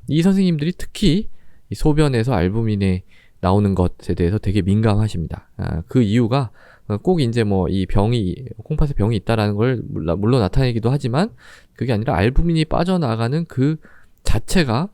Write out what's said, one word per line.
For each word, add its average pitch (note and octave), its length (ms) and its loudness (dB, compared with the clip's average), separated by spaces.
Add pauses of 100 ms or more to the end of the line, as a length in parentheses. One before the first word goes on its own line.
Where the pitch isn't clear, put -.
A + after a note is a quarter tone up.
이 D3+ 140 0
선생님들이 F3+ 560 0
특히 G#3 520 -2 (400)
이 G#2+ 60 -6
소변에서 C#3 580 2
알부민이 G2 720 0 (360)
나오는 G2 360 2
것에 F2+ 380 -2
대해서 F#2 240 0
되게 G2+ 240 -2
민감하십니다. G2+ 960 0
아, E2+ 300 -6
그 B2+ 140 2
이유가 A#2 500 0 (500)
꼭 F3+ 200 0
이제 A#2 220 0
뭐 F#2+ 260 0
이 F#2 160 0
병이, G2+ 500 0 (280)
콩팥에 D3+ 300 0
병이 A2 240 2
있다라는 G#2 380 0
걸 A#2+ 320 0
물론, F#2 320 -4
물론 A#2 220 2
나타내기도 A#2 500 0
하지만 C#3+ 380 -2 (460)
그게 A#2+ 180 -4
아니라 G#2+ 220 -2
알부민이 D#3 500 2
빠져나가는 D#3 800 -2
그 D3 320 -2 (460)
자체가 D3+ 720 2